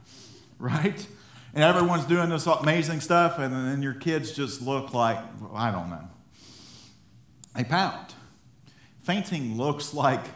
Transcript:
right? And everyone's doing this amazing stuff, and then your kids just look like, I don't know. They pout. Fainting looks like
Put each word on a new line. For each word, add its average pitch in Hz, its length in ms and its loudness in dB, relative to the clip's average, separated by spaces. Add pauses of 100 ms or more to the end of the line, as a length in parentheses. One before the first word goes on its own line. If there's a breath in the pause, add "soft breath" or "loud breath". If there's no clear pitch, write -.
(580 loud breath)
right? 156 480 -2 (460 loud breath)
And 151 100 2
everyone's 175 440 4
doing 170 240 2
this 160 160 -2
amazing 160 540 2
stuff, 170 380 4
and 135 140 -2
then 131 300 -2
your 135 100 -2
kids 156 400 -2
just 127 300 -6
look 135 320 -4
like, 117 240 2 (340)
I 110 180 -2
don't 87 200 -4
know. 82 180 -12 (1500 loud breath)
They 123 100 -2
pout. 165 500 -2 (880 soft breath)
Fainting 156 560 -2
looks 143 340 -2
like 139 320 2 (120)